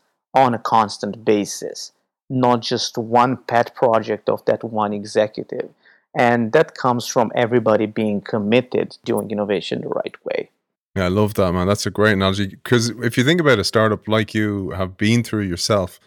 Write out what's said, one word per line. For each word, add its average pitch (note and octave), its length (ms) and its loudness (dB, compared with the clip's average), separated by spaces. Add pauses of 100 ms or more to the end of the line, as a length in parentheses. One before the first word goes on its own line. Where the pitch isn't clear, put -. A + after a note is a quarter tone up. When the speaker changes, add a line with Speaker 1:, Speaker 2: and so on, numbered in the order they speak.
(340)
Speaker 1:
on B2+ 200 4
a A2 40 -4
constant G#2+ 640 -2
basis, - 680 -2 (360)
not B2 340 2
just - 360 -4
one A#2+ 380 2
pet A#2 400 -2
project A2+ 520 0
of G#2+ 180 -2
that A2+ 180 0
one G#2+ 280 -2
executive. G#2+ 760 -4 (480)
And A#2+ 360 2
that D#3+ 220 2
comes B2 320 -2
from A2+ 280 0
everybody A2 520 2
being G#2+ 360 -2
committed, A#2 800 -2
doing G#2+ 260 -4
innovation G#2 520 -4
the - 60 -10
right - 360 -8
way. - 260 -6 (460)
Speaker 2:
Yeah, F#2+ 80 0
I F2 40 2
love G#2 260 2
that, F#2 180 2
man. F2+ 140 0
That's G2+ 180 0
a G#2 60 -6
great G#2 240 2
analogy. F#2+ 500 0
'Cause A#2+ 240 2
if A#2 300 -4
you B2 60 4
think E3+ 160 2
about C#3 180 4
a G2 60 0
startup A2 440 0
like G#2+ 240 0
you G#2 380 -2
have F#2 260 -6
been A2+ 260 2
through A2 200 -4
yourself, F#2 640 -2